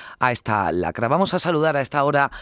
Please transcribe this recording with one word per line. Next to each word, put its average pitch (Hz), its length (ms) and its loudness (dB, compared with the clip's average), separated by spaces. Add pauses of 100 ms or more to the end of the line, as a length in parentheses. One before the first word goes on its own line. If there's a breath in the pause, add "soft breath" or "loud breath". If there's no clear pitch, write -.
(200 loud breath)
a 127 120 2
esta 104 400 0
lacra. 90 380 -2
Vamos 170 240 2
a 180 60 0
saludar 156 360 0
a 139 60 0
esta 143 240 -2
hora 143 260 2 (100)